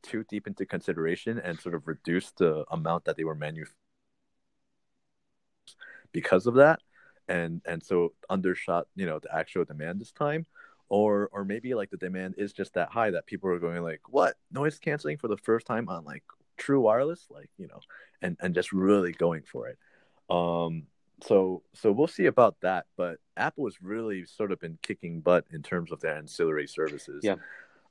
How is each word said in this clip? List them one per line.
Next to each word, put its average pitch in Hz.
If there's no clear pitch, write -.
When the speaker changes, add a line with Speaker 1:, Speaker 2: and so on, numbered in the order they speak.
Speaker 1:
too 110
deep 104
into 98
consideration 87
and 85
sort 85
of 80
reduced 85
the 78
amount 85
that 78
they 80
were 80
manu-, 78
because 92
of 120
that, 143
and, 85
and 85
so 87
undershot, 92
you 95
know, 78
the -
actual 80
demand 78
this 117
time, 151
or, 101
or 101
maybe, 113
like, 101
the 98
demand 92
is 101
just -
that 87
high 113
that 85
people 95
are 87
going 85
like, 82
"What? -
Noise 147
canceling 151
for 117
the 104
first 113
time 113
on, 85
like, 73
true 139
wireless?" 127
Like, -
you 90
know, -
and, 90
and 90
just 90
really 95
going 82
for -
it. -
Um, 85
so, 95
so -
we'll 135
see 180
about 123
that, 92
but 87
Apple 135
has 92
really 101
sort 101
of 87
been 82
kicking 85
butt 87
in 78
terms 85
of 78
their 80
ancillary 76
services. 73
Speaker 2:
Yeah. 98